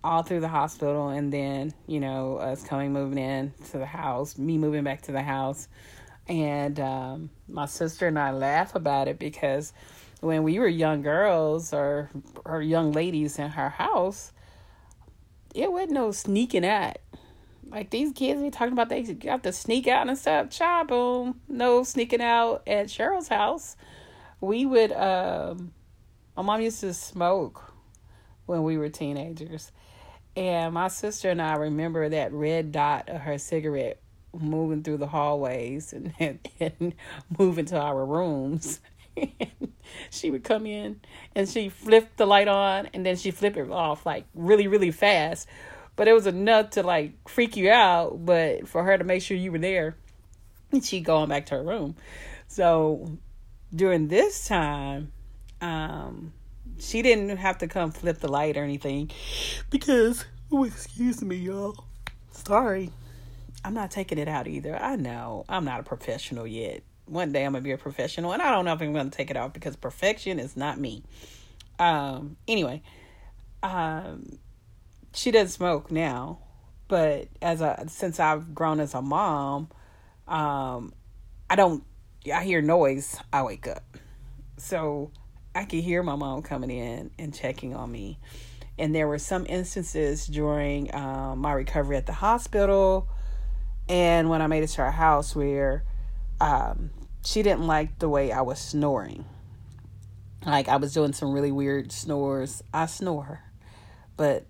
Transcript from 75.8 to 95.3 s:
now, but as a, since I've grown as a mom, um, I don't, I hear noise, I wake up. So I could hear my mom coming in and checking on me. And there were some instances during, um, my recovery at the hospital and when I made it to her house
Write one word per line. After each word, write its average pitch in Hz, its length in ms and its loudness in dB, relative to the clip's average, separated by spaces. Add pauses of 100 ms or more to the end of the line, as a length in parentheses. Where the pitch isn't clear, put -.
now, 156 480 -2 (480)
but 156 400 2 (140)
as 170 200 0
a, 147 260 0
since 175 320 -4
I've 156 360 0
grown 156 240 2
as 143 140 -2
a 127 80 -4
mom, 147 680 0 (580)
um, 135 640 -4 (560)
I 180 80 2
don't, 170 260 6 (500)
I 175 120 0
hear 175 160 2
noise, 147 580 4 (140)
I 139 100 2
wake 113 240 -8
up. - 160 -10 (720)
So 151 540 -4 (420)
I 190 120 -4
could 170 180 -2
hear 175 200 2
my 147 120 -2
mom 143 280 -4
coming 127 280 -6
in 123 480 -6
and 151 140 -8
checking 131 420 -6
on 120 160 -8
me. 101 280 -10 (600)
And 156 160 0
there 156 120 2
were 147 120 -2
some 180 300 -4
instances 165 800 -2
during, 147 680 -2
um, 135 440 -6
my 147 120 0
recovery 143 460 0
at 131 80 -2
the - 80 -4
hospital 196 960 4 (800)
and 170 400 6
when 160 120 2
I 156 60 2
made 156 160 2
it 151 40 0
to 147 160 -2
her 131 80 2
house 151 440 4